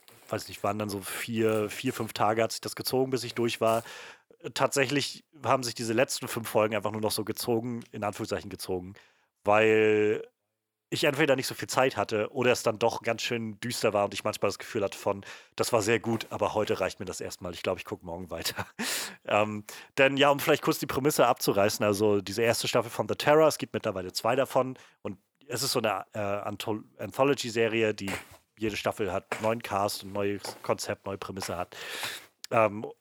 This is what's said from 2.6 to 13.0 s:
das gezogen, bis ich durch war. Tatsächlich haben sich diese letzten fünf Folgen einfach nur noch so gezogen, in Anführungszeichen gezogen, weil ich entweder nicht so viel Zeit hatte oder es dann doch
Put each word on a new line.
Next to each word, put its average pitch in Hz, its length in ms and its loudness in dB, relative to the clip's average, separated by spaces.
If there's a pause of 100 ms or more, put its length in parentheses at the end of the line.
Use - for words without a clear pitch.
das - 140 -8
gezogen, 131 340 0
bis 123 140 -2
ich 120 100 -8
durch 117 280 0
war. 113 200 2 (720)
Tatsächlich 131 720 0 (180)
haben 127 200 2
sich 117 100 -6
diese 117 200 -2
letzten 127 340 0
fünf 113 200 -6
Folgen 110 280 2
einfach 104 160 -2
nur 107 100 -6
noch 107 100 0
so 110 140 -2
gezogen, 117 640 -2
in 110 120 -8
Anführungszeichen 101 480 -4
gezogen, 92 420 -6 (500)
weil 107 800 4 (680)
ich 143 160 -2
entweder 143 300 4
nicht 127 120 -2
so - 80 -6
viel - 140 -8
Zeit 131 280 2
hatte 107 360 0
oder 123 180 4
es - 100 2
dann 110 160 2
doch 117 240 2